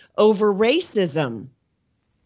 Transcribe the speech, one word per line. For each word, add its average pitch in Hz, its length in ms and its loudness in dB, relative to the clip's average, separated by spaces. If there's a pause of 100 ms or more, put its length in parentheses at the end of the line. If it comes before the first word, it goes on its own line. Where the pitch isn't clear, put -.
(160)
over 208 380 2
racism, 180 920 -2 (760)